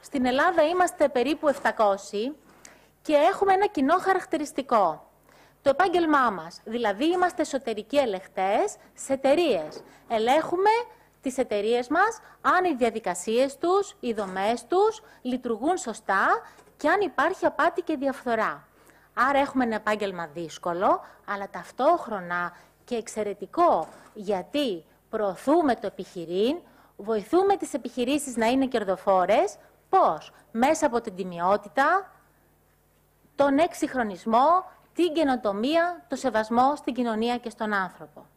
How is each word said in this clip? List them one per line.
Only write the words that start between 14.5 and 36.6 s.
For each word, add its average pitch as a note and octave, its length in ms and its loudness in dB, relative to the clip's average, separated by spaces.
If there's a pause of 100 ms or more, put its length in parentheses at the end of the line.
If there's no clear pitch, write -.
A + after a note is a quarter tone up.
τους G#4 360 2 (200)
λειτουργούν B3+ 540 -2
σωστά G#3 500 -2 (500)
και D4 120 -2
αν F#4 120 2
υπάρχει E4+ 460 -2
απάτη E4 360 0
και D#4 140 -4
διαφθορά. A3+ 720 -4 (460)
Άρα C4+ 240 2
έχουμε C4+ 260 0
ένα A3+ 100 -2
επάγγελμα G#3 520 -4
δύσκολο, F3 760 -2 (240)
αλλά G3 260 -8
ταυτόχρονα F#3 1040 -4 (280)
και A#3+ 100 -8
εξαιρετικό, G#3+ 920 -2 (260)
γιατί G3 680 -4 (260)
προωθούμε A#3 640 2
το G#3+ 120 -8
επιχειρήν, F#3+ 680 -4 (400)
βοηθούμε A3+ 600 0
τις - 180 -10
επιχειρήσεις B3+ 640 -4
να A3+ 100 0
είναι C4 200 2
κερδοφόρες. G3+ 880 2 (320)
Πώς; A#3+ 440 2 (200)
Μέσα D4 340 2
από A#3 140 0
την G#3 140 -12
τιμιότητα, G3+ 960 -2 (1200)
τον C#4 220 4
εξυγχρονισμό, C4 1080 0 (300)
την E4 180 0
καινοτομία, D4 960 0
το C4+ 80 -6
σεβασμό A#3+ 600 0